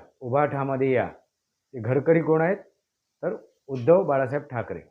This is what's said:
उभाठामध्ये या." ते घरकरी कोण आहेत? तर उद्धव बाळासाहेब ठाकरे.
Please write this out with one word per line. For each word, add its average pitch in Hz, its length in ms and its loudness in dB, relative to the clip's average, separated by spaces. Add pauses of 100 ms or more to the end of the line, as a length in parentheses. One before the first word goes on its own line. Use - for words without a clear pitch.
(200)
उभाठामध्ये 135 720 0
या." 107 160 0 (640)
ते 131 80 -12
घरकरी 143 400 2
कोण 160 200 2
आहेत? 180 160 0 (680)
तर 190 140 -4 (300)
उद्धव 139 380 4
बाळासाहेब 139 420 -2
ठाकरे. 98 440 -8